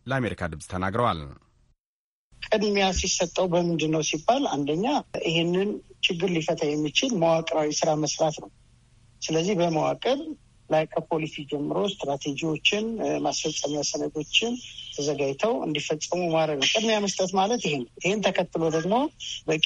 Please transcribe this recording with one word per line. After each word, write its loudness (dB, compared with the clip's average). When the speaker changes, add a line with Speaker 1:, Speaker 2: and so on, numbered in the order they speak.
Speaker 1:
ለአሜሪካ -2
ድምፅ -8
ተናግረዋል። 0
Speaker 2:
ቅድሚያ 4
ሲሰጠው 0
በምንድን 2
ነው 2
ሲባል፣ 2
አንደኛ 0
ይህንን 2
ችግር -2
ሊፈታ 0
የሚችል 0
መዋቅራዊ 2
ስራ 0
መስራት 0
ነው። -16
ስለዚህ 0
በመዋቅር 2
ላይ 4
ከፖሊሲ -4
ጀምሮ -2
ስትራቴጂዎችን፣ -2
እ፣ -2
ማስፈጸሚያ -2
ሰነዶችን -4
ተዘጋጅተው -2
እንዲፈጸሙ -4
ማድረግ 2
ነው። 2
ቅድሚያ 2
መስጠት 0
ማለት 2
ይሄ 0
ነው። -6
ይሄን 0
ተከትሎ 0
ደግሞ 2
በቂ 2